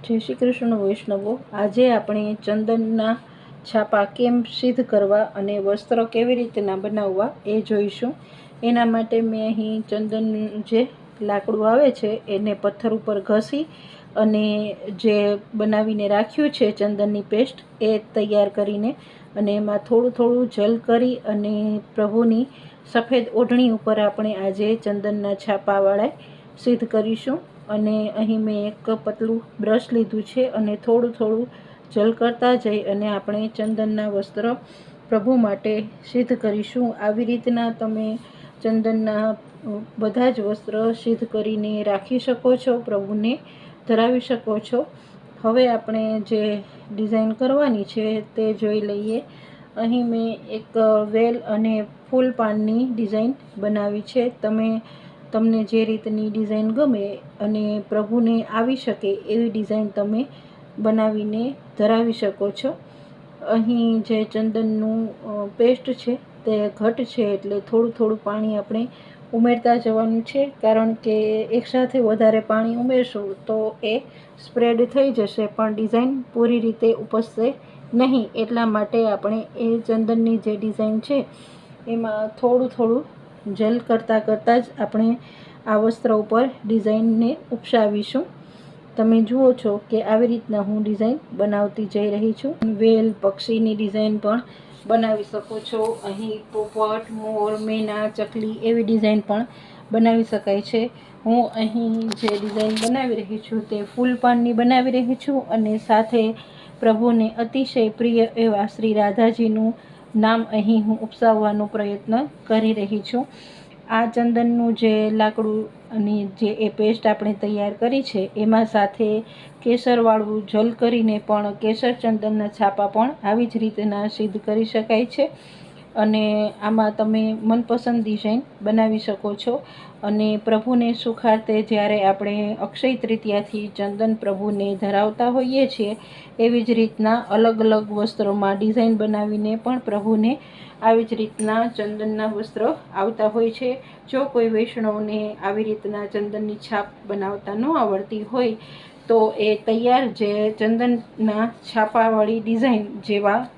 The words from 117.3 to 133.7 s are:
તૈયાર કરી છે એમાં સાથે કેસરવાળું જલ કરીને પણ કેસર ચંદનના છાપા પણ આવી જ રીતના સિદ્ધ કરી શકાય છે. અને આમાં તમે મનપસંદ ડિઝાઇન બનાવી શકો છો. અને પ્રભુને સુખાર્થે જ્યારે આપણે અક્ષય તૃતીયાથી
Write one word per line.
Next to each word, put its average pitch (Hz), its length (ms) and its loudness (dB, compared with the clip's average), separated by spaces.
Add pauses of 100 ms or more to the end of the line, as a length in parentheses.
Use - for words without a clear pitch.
તૈયાર 208 400 -4
કરી 247 300 0
છે 196 340 -4
એમાં 220 280 4
સાથે 214 540 0 (440)
કેસરવાળું 226 840 2
જલ 220 240 2
કરીને 226 560 0
પણ 208 260 0
કેસર 220 380 0
ચંદનના 214 560 -2
છાપા 202 400 0
પણ 220 240 2 (120)
આવી 226 220 2
જ 226 120 -6
રીતના 214 500 -2
સિદ્ધ 214 300 -4
કરી 214 280 0
શકાય 220 400 0
છે. 269 240 -2 (640)
અને 214 680 2
આમાં 214 340 2
તમે 220 480 0
મનપસંદ 233 600 0
ડિઝાઇન 214 380 -2 (200)
બનાવી 220 380 2
શકો 208 340 -4
છો. 240 280 -4 (420)
અને 214 340 0
પ્રભુને 233 560 2
સુખાર્થે 220 680 0
જ્યારે 208 420 0
આપણે 208 580 0
અક્ષય 254 340 -2
તૃતીયાથી 214 800 -4